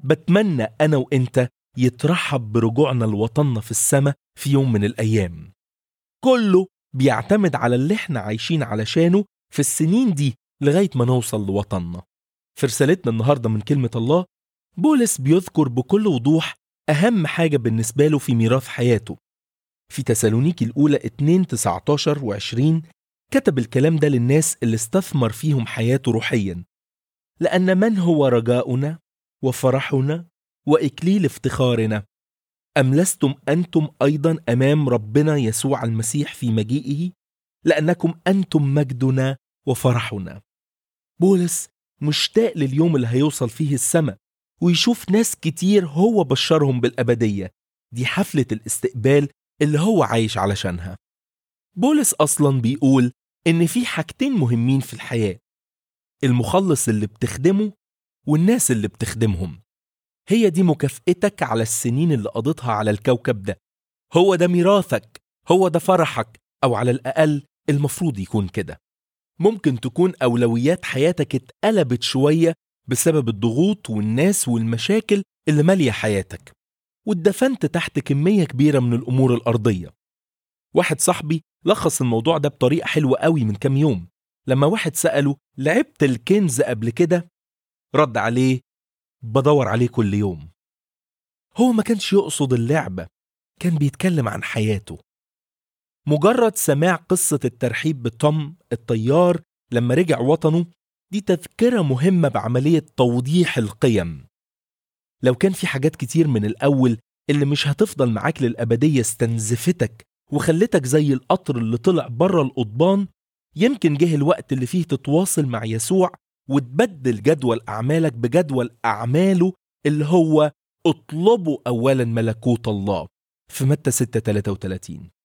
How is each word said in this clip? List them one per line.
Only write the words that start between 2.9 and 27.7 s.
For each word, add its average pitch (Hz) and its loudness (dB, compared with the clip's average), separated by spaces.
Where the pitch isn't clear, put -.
لوطننا 110 0
في - -12
السماء 139 0
في 139 -2
يوم 135 2
من 104 2
الأيام. 104 -2
كله 208 4
بيعتمد 135 2
على 123 0
اللي 143 0
احنا 156 -4
عايشين 113 -4
علشانه 165 0
في - -2
السنين 196 0
دي 139 -2
لغاية 165 2
ما 120 2
نوصل 113 -2
لوطننا. 95 -6
في 143 0
رسالتنا 135 0
النهاردة 117 0
من 107 -2
كلمة 131 -2
الله، 143 0
بولس 247 2
بيذكر 156 2
بكل 196 0
وضوح 147 0
أهم 170 2
حاجة 160 0
بالنسبة 113 0
له 151 2
في 127 0
ميراث 113 2
حياته. 120 0
في 131 -8
تسالونيكي 120 0
الأولى 143 2
اتنين 165 0
تسعتاشر 147 -2
وعشرين 123 0
كتب 190 2
الكلام 139 0
ده 151 2
للناس 135 2
اللي 113 2
استثمر 127 -2
فيهم 139 -2
حياته 123 0
روحيًا: 98 -4
"لأن 185 2